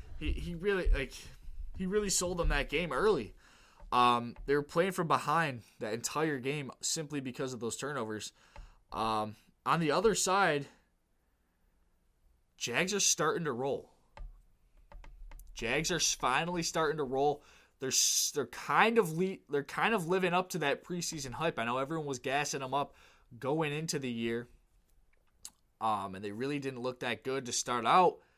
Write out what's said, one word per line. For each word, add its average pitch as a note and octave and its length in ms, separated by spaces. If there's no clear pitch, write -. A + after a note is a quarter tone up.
He, D3+ 140
he D#3+ 220
really, F3+ 400
like, C3+ 180
he F#3 80
really G3+ 240
sold F3+ 300
them D#3+ 100
that C#3+ 220
game D#3+ 200
early. C#3+ 440
Um, A#2+ 420
they C#3 80
were D3 80
playing E3+ 300
from F3 160
behind C#3+ 520
that A2 120
entire C#3+ 460
game C3+ 320
simply D3 400
because C3 320
of A#2 80
those A2+ 160
turnovers. A2+ 560
Um, G#2+ 460
on D3+ 140
the D#3 100
other F#3+ 240
side, F3 520
Jags E3+ 380
are G3 60
starting D#3+ 440
to D3 80
roll. B2 380
Jags D3 360
are F3 60
s-, - 180
finally E3 480
starting D#3+ 340
to D3+ 80
roll. C3+ 380
They're C3 80
s-, - 460
they're C3+ 120
kind G#3 520
of D#3+ 180
le-, F#3 220
they're C#3+ 140
kind F#3+ 320
of E3+ 140
living F#3 260
up F3+ 160
to F#3 80
that C#3 260
preseason D#3+ 480
hype. D#3+ 260
I A#2 60
know A#2+ 140
everyone D3 280
was C3+ 120
gassing C#3+ 420
them C3 140
up C#3+ 200
going D3 340
into D#3+ 260
the C3 120
year, A#2 380
um, G2+ 340
and G2 100
they G2+ 80
really C#3 260
didn't C3 240
look B2+ 180
that A#2+ 220
good C3 240
to A#2 60
start A#2+ 340
out. E3+ 300